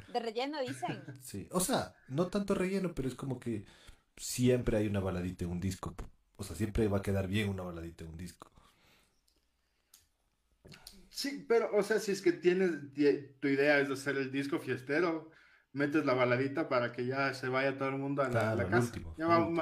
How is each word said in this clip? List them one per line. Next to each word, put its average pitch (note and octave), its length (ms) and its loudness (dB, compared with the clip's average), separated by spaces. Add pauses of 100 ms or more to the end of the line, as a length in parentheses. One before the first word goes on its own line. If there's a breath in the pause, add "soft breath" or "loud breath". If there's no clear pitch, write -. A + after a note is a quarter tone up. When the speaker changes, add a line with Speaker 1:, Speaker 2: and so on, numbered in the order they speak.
(140)
Speaker 1:
de A#3+ 60 0
relleno A#3+ 420 -4
dicen. C4+ 500 -6
Speaker 2:
<laughs> - 100 -16
Sí, - 300 -12
o F3+ 80 0
sea, F3+ 340 0 (140)
no D3+ 200 0
tanto G3+ 280 -2
relleno, F#3 400 -2
pero C3 140 -4
es B2+ 60 -6
como C3 240 -6
que A2 260 -4 (500 soft breath)
siempre B2 640 2
hay G#2+ 100 2
una G2+ 140 0
baladita F2+ 420 -2
en F2 80 -4
un F2 80 -4
disco, F#2+ 340 -4
po-, - 160 -12 (280)
o G2+ 60 -10
sea, F2 120 -10
siempre G#2+ 320 0
va G2 120 2
a - 20 0
quedar G2 260 0
bien G2+ 220 0
una F#2 140 -4
baladita E2+ 420 -10
en D#2+ 60 -12
un D#2+ 60 -14
disco. F2 320 -14 (2500 soft breath)
Speaker 3:
Sí, - 380 -6
pero, A3+ 280 4
o G#3 80 6
sea, G#3 160 2
si G3+ 120 0
es F#3 100 -2
que F3 120 6
tienes, F3 380 4 (220)
tie-, C#3+ 460 2
tu D3 80 0
idea C#3 320 6
es C#3 100 2
hacer C3+ 280 -2
el C3 140 -2
disco C#3 280 -2
fiestero, D#3 720 -2 (400 soft breath)
metes C#3+ 340 2
la C#3 80 4
baladita B2+ 540 2
para A#2+ 240 2
que B2 140 -6
ya C3+ 280 0
se B2+ 140 -6
vaya C3+ 300 0
todo C#3 120 -2
el C3+ 80 -4
mundo C#3 240 -2
a C3+ 40 4
la, B2+ 60 -2
Speaker 2:
Claro, A2 260 0
Speaker 3:
la A#2+ 60 0
Speaker 2:
al - 60 -2
Speaker 3:
casa. A#2+ 160 4
Speaker 2:
último, - 320 -10
Speaker 3:
Ya D#3+ 80 -4
Speaker 2:
al E3 60 4
Speaker 3:
va, E3+ 80 8
Speaker 2:
último. E3+ 220 2